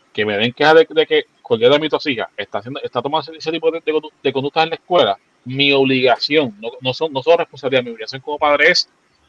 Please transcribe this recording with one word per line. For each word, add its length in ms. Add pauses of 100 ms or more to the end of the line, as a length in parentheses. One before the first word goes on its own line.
(120)
que 140
me 120
den 140
quejas 220
de, 160
de 160
que 180 (180)
cualquiera 320
de 60
mis 100
dos 160
hijas 300
está 220
haciendo, 240
está 200
tomando 300
ese, 60
ese 140
tipo 180
de, 140
de 80
condu-, 200 (100)
de 100
conductas 320
en 60
la 60
escuela, 420 (260)
mi 280
obligación, 880
no, 100 (100)
no 140
son, 180
no 100
son 160
responsabilidad, 460
mi 60
obligación 320
como 160
padre 320
es 180 (400)